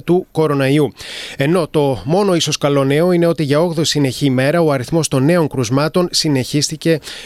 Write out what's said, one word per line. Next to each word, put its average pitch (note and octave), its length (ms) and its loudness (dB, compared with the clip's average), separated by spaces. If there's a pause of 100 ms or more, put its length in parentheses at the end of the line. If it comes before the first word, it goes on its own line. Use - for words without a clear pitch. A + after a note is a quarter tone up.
του F3 280 0
κοροναϊού. C#3+ 600 2 (440)
Ενώ D#3 320 0
το C#3 360 0
μόνο F#3 300 2
ίσως D#3 240 -2
καλό C#3+ 260 2
νέο D3+ 280 2
είναι E3+ 140 2
ότι E3 160 0
για C#3+ 180 2
όγδοη E3 240 0
συνεχή C#3 400 -2
ημέρα C3+ 380 2
ο D#3 100 2
αριθμός C#3 360 -2
των C3 160 0
νέων E3 240 2
κρουσμάτων C#3 600 -2
συνεχίστηκε D3+ 880 -2 (280)